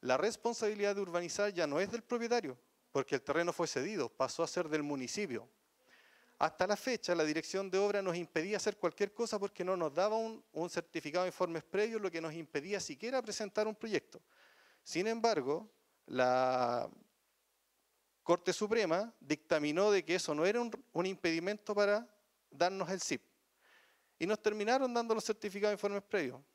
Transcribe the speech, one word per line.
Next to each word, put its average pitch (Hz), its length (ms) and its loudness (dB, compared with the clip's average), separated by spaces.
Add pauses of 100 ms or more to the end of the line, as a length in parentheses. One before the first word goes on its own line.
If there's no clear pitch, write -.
la 127 160 2
responsabilidad 208 760 0
de 202 60 -4
urbanizar 180 520 -2
ya 170 140 2
no 143 120 0
es 202 120 0
del 226 120 -6
propietario, 226 540 -2 (340)
porque 139 240 0
el 131 60 0
terreno 165 320 0
fue 170 140 -2
cedido, 147 420 -2
pasó - 340 -2
a 160 40 -2
ser 170 220 -2
del 151 140 0
municipio. 135 640 -4 (880)
Hasta 160 300 2
la 208 80 4
fecha, 214 400 -2
la 165 80 4
dirección 160 460 -2
de 185 80 0
obra 202 240 2
nos 180 160 -2
impedía 175 400 -2
hacer 202 200 -2
cualquier 196 360 -2
cosa 220 260 -2
porque 196 240 -6
no 185 140 0
nos 156 160 -2
daba 208 240 2
un, 226 340 -4
un 165 180 -4
certificado 165 540 -2
de 185 60 0
informes 165 340 -2
previos, 214 380 0
lo 190 100 -2
que 165 80 -4
nos 160 140 -6
impedía 165 460 -4
siquiera 226 420 -4
presentar 214 460 -2
un 220 80 -6
proyecto. - 460 -2 (640)
Sin 185 240 0
embargo, 214 640 0 (360)
la 127 840 4 (1300)
Corte 175 300 0
Suprema 208 680 0
dictaminó 151 720 2
de 190 120 4
que 165 120 -2
eso 165 200 -2
no 151 100 0
era 208 140 2
un, 233 120 -4 (200)
un 175 140 -2
impedimento 185 680 -2
para 208 320 4 (440)
darnos 175 400 0
el 185 100 -4
sip. - 220 -4 (1000)
Y 165 60 -2
nos 208 160 -2
terminaron 226 520 2
dando 233 220 0
los 214 80 -2
certificados 208 480 -2
de 202 40 0
informes 202 280 -4
previos. 139 380 -2 (140)